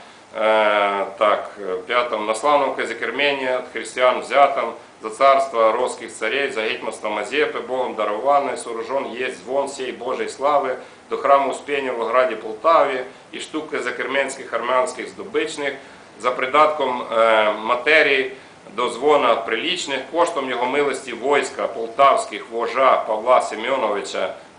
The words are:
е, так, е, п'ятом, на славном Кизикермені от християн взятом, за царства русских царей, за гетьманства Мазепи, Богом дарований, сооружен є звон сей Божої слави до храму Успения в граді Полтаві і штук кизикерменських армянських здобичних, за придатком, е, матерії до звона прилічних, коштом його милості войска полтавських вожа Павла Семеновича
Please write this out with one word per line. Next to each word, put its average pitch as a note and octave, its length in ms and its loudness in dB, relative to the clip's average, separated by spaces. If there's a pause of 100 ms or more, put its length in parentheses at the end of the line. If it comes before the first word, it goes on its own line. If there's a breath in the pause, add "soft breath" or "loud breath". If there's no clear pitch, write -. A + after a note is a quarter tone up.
(360 loud breath)
е, G#2 720 2 (120)
так, G#2 320 2 (100)
е, F#2 140 -6 (120)
п'ятом, A#2+ 400 0
на G#2+ 80 0
славном C#3+ 400 2
Кизикермені C3 720 -2 (100)
от B2+ 140 -8
християн A#2+ 480 0
взятом, B2 520 2 (300 loud breath)
за A2 80 -8
царства A#2 600 4
русских B2 400 -4
царей, B2 380 -2
за A2 120 -4
гетьманства A2+ 480 -6
Мазепи, A#2 500 -2
Богом A#2+ 340 -4
дарований, A#2 640 0
сооружен A#2 500 -6 (120)
є B2+ 120 -4
звон C3 380 -4
сей B2+ 240 -8
Божої A2+ 360 -6
слави C#3 480 0 (340 loud breath)
до A2+ 60 -2
храму C#3 340 4
Успения C3+ 420 -4
в A#2 120 -4
граді B2 300 2
Полтаві C3 720 2 (280 loud breath)
і A#2 80 -12
штук - 300 -8
кизикерменських B2 840 -4
армянських B2 560 -2
здобичних, C3 680 -4 (460 loud breath)
за A#2+ 100 0
придатком, C3 720 2 (100)
е, A2 400 6
матерії C3 800 2 (420 loud breath)
до A#2+ 140 0
звона B2+ 460 4
прилічних, C3 640 -4 (120)
коштом D#3 380 0
його B2 160 -2
милості C3 460 -2
войска B2 540 -2
полтавських A#2+ 840 2
вожа A#2 460 2
Павла A#2 460 2
Семеновича G#2+ 920 -2 (240 loud breath)